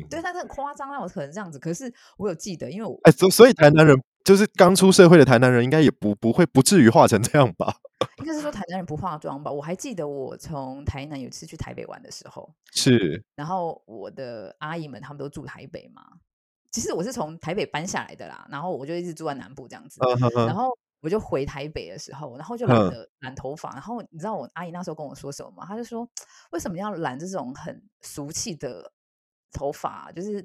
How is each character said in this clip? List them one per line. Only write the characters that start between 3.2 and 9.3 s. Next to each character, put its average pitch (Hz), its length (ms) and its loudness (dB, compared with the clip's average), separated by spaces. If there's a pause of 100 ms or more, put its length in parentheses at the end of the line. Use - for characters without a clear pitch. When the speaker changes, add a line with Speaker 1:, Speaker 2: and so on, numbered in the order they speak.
Speaker 2:
所 233 200 10
以 - 20 4
台 156 200 8
南 156 140 8
人， 135 160 8 (220)
就 196 140 6
是 208 180 2
刚 185 180 6
出 190 160 6
社 180 200 10
会 175 80 10
的 139 80 10
台 127 120 6
南 127 140 6
人， 120 100 4
应 123 80 0
该 156 120 4
也 131 100 6
不， 104 240 -2
不 117 160 0
会， 170 140 4
不 131 180 4
至 190 180 6
于 110 60 10
化 135 180 8
成 104 160 4
这 - 160 0
样 123 180 4
吧？ - 200 -4 (440)
Speaker 1:
应 277 60 -12
该 320 80 -8
是 302 60 -6
说 294 100 -8
台 214 200 -12
南 180 80 -8
人 185 80 -8
不 151 100 -10
化 151 220 -8
妆 147 260 -12